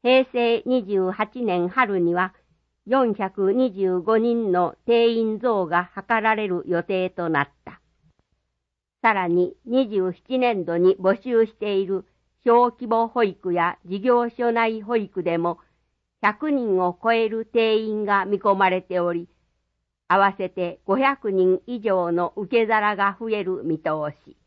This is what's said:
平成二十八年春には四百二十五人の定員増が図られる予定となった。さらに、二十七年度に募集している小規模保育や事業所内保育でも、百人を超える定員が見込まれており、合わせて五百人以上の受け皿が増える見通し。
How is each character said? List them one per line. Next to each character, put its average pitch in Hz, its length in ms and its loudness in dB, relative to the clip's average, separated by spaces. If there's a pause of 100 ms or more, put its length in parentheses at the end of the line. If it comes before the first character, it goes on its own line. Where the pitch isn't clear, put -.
平 262 300 4
成 233 340 0
二 247 200 0
十 190 240 0
八 214 320 -6
年 180 260 0
春 202 300 0
に 170 160 0
は 185 180 -2 (540)
四 240 280 2
百 196 380 -2
二 247 200 0
十 185 280 -2
五 220 160 0
人 226 360 0
の 180 240 0 (100)
定 233 260 4
員 220 280 -2
増 220 260 0
が 175 280 -2
図 196 140 -12
ら 220 280 2
れ 214 120 -4
る 175 180 -2
予 170 160 0
定 185 280 -2
と 175 180 -6
な 147 140 2
っ 143 60 -2 (160)
た。 - 160 -20 (1200)
さ 226 100 4
ら 185 160 -2
に、 175 260 0 (120)
二 240 240 0
十 185 220 -2
七 254 260 -6
年 233 260 0
度 170 140 -2
に 185 200 4
募 190 220 0
集 226 240 2
し 220 100 -6
て 208 200 -4
い 190 120 0
る 190 200 -6 (380)
小 240 260 4
規 240 160 -14
模 226 220 0
保 233 160 0
育 185 280 -4
や 170 320 0
事 190 160 -8
業 240 300 2
所 240 220 -2
内 226 280 0
保 226 160 -4
育 196 260 -4
で 170 140 0
も、 170 220 -2 (680)
百 214 260 -2
人 233 280 0
を 180 240 0
超 226 100 2
え 226 160 2
る 220 160 -6
定 220 340 0
員 214 280 -4
が 196 180 2
見 196 160 -2
込 202 140 2
ま 190 160 2
れ 185 100 -2
て 180 180 -6
お 175 140 0
り、 170 160 -6 (800)
合 180 100 4
わ 196 180 4
せ 185 120 -4
て 180 360 -6
五 196 120 2
百 269 340 0
人 185 360 2
以 240 140 -8
上 185 320 0
の 170 240 -2
受 226 280 0
け - 20 0
皿 214 300 0
が 196 220 -2
増 226 120 -8
え 208 120 -2
る 185 220 -4
見 156 140 -2
通 156 120 -4 (340)
し。 - 120 -20 (100)